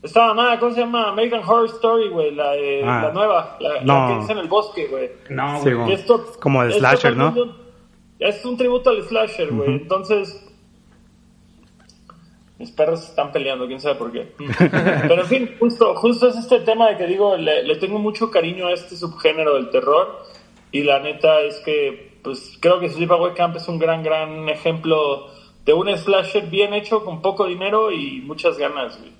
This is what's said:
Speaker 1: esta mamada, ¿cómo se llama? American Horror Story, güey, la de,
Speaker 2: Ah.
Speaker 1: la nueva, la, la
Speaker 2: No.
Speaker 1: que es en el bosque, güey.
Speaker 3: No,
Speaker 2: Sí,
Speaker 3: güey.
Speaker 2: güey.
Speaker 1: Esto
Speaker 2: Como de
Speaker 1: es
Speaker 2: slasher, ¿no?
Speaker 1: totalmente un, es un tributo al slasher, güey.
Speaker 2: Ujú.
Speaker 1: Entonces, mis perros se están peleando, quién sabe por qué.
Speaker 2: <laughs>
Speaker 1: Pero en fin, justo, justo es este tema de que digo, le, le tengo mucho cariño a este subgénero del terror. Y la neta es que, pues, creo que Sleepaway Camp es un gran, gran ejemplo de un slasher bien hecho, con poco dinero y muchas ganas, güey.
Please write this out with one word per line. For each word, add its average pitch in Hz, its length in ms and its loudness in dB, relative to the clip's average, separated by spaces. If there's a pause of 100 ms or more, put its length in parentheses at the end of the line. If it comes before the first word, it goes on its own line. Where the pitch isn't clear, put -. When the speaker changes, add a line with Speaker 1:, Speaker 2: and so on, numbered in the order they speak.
Speaker 1:
esta 226 260 4
mamada, 233 320 2
¿cómo 240 120 0
se 233 80 -2
llama? 233 280 -2
American 226 360 -2
Horror 226 220 4
Story, 226 420 0
güey, 160 260 -2
la 143 180 -2
de, 139 320 -2
Speaker 2:
Ah. 123 220 0
Speaker 1:
la 151 60 -2
nueva, 185 480 0
la, 147 140 -4
la 131 80 -4
Speaker 2:
No. 131 360 4
Speaker 1:
que 107 60 -6
es 107 60 -8
en 214 80 -2
el 170 100 -8
bosque, 185 380 -2
güey. 131 240 -6 (180)
Speaker 3:
No, 139 300 -4
Speaker 2:
Sí, 143 140 -6
Speaker 3:
güey. 120 40 0
Speaker 2:
güey. 117 180 0
Speaker 1:
Esto 226 300 2 (160)
Speaker 2:
Como 135 220 4
de 120 80 2
Speaker 1:
es - 60 2
Speaker 2:
slasher, 127 400 6
¿no? 135 180 4
Speaker 1:
totalmente 240 240 -2
un, - 680 -8
es 208 160 -4
un 247 120 -4
tributo 247 340 2
al 214 120 0
slasher, 214 500 -2
güey. 113 180 0
Speaker 2:
Ujú. 139 120 0
Speaker 1:
Entonces, 196 680 -2 (2000)
mis 120 120 -16
perros 160 300 0
se - 100 -18
están 143 220 -4
peleando, 135 340 -4
quién 131 140 -10
sabe 143 160 -2
por 120 160 -8
qué. 120 260 -10
Speaker 2:
<laughs> 139 200 -8 (100)
Speaker 1:
Pero 170 540 2
en 175 40 -4
fin, 247 320 -2
justo, 233 380 2
justo 240 320 2
es 233 80 0
este 233 240 2
tema 220 300 2
de 196 60 -4
que 180 100 -4
digo, 196 300 2
le, 156 280 0
le 151 120 0
tengo 190 220 -4
mucho 214 320 -4
cariño 180 380 0
a 175 40 -2
este 180 240 -8
subgénero 160 580 -2
del 127 160 -2
terror. 147 520 0 (480)
Y 143 140 -4
la 139 160 4
neta 151 400 2
es 147 200 -4
que, 147 600 -6
pues, - 380 -12
creo 175 200 4
que 170 80 -4
Sleepaway 170 460 0
Camp 170 220 0
es - 120 -10
un 170 100 -6
gran, 160 240 0
gran 156 460 -4
ejemplo 156 800 0 (380)
de 143 80 6
un 180 240 2
slasher 190 500 0
bien 196 280 0
hecho, 208 300 -2
con 165 180 -10
poco 196 240 0
dinero 202 460 -2
y 139 280 -8
muchas 143 380 -4
ganas, 135 400 -6
güey. - 220 -20